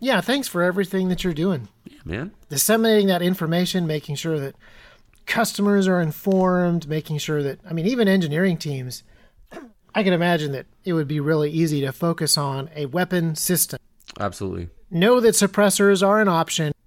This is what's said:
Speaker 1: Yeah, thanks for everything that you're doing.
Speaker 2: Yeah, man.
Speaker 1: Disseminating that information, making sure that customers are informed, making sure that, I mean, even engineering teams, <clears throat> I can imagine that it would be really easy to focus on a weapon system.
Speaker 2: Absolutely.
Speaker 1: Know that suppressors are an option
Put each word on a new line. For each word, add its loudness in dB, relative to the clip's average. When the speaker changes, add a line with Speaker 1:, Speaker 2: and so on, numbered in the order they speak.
Speaker 1:
Yeah, 0
thanks -2
for -2
everything -2
that -4
you're -2
doing. -4
Speaker 2:
Yeah, -20
man. -8
Speaker 1:
Disseminating 2
that 2
information, 0
making -4
sure -4
that -10
customers 2
are 2
informed, 2
making -4
sure -2
that, -6
I -10
mean, -2
even 2
engineering 2
teams, -8
<clears throat> -20
I 2
can 2
imagine 0
that -8
it -2
would 0
be -2
really 0
easy 0
to -2
focus -2
on -4
a -6
weapon -2
system. -2
Speaker 2:
Absolutely. -6
Speaker 1:
Know 4
that 4
suppressors 4
are 4
an 4
option 0